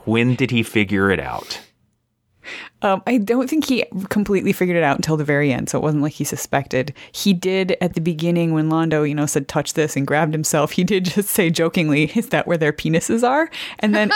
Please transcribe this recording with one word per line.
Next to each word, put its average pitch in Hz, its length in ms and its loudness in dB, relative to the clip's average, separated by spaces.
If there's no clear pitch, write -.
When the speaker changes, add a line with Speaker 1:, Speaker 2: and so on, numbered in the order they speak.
Speaker 1:
when 120 300 2
did 123 160 0
he 117 120 2
figure 98 480 2
it 85 80 2
out? - 420 -8
Speaker 2:
Um, 190 240 2
I 247 100 4
don't 240 320 0
think 311 160 0
he 247 180 2
completely 202 440 0
figured 180 240 0
it 165 60 2
out 139 120 2
until 160 220 0
the 151 80 0
very 147 260 2
end, 120 160 -2
so 143 120 -2
it - 20 -2
wasn't 151 220 0
like 151 100 -2
he - 100 -6
suspected. 139 720 -4
He - 220 2
did 185 480 0
at 175 140 -2
the 170 60 -4
beginning 170 520 0
when 156 160 2
Londo, 160 380 2
you 147 80 -2
know, 147 100 0
said, 139 220 -2
"Touch - 260 -4
this," 151 240 -2
and 139 100 0
grabbed 156 260 0
himself, 156 380 0
he 185 120 0
did 185 220 0
just 196 240 -2
say 175 200 2
jokingly, 160 540 2
"Is 226 140 -2
that 156 180 2
where 175 100 2
their 151 140 2
penises 175 560 0
are?" 302 220 2
And 214 160 2
then 214 200 2